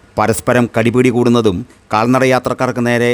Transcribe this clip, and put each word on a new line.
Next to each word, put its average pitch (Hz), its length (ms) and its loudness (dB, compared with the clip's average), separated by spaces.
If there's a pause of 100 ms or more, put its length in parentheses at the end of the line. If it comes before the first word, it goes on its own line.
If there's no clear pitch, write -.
(180)
പരസ്പരം 117 480 0 (100)
കടിപിടി 120 400 2
കൂടുന്നതും 120 420 2 (360)
കാൽനട 120 380 0
യാത്രക്കാർക്ക് 127 560 -2
നേരെ 120 260 0